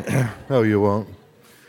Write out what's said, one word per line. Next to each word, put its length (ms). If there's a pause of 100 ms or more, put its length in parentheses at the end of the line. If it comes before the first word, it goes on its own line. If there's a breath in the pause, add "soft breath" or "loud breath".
<clears throat> 420
No, 120
you 180
won't. 300 (600 soft breath)